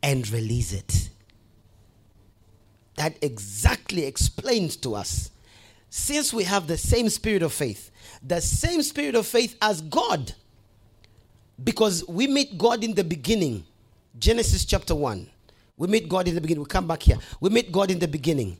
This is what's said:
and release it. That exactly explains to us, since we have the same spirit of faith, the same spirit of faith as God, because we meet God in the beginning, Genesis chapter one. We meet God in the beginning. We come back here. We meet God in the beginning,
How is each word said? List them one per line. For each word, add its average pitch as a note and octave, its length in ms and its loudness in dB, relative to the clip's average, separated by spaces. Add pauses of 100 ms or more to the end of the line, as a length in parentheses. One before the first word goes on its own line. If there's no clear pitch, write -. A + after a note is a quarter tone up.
and C3 280 0
release A2+ 420 -2
it. - 380 0 (1900)
That D#3 240 -2
exactly A2+ 840 -2
explains G3 720 0
to A#2 180 -6
us, - 360 -6 (600)
since C#4+ 420 -2
we A3+ 120 0
have F#3 220 0
the D#3 120 -2
same A#3 320 2
spirit G#3 320 0
of D#3+ 100 0
faith, - 380 -6 (320)
the E3+ 180 -4
same D#4+ 420 0
spirit C#4+ 320 -2
of A3+ 120 2
faith A#3+ 340 0
as G#3 220 2
God, F3 520 -2 (1300)
because F#3 460 0
we F#3 180 0
meet C#4 300 0
God A3+ 260 2
in A3+ 120 -2
the F#3+ 100 2
beginning, D#3 640 0 (520)
Genesis A3 460 2
chapter - 300 0
one. A#2 340 -4 (480)
We D3+ 100 -4
meet G3 220 2
God F3+ 200 0
in E3+ 60 0
the E3+ 60 -2
beginning. D#3 220 -2
We C#3+ 60 -12
come F3+ 200 -2
back D#3+ 140 -4
here. - 160 8 (220)
We F#3 100 2
meet A3+ 200 2
God F#3+ 200 2
in F#3 80 0
the E3 100 0
beginning, C3+ 520 -2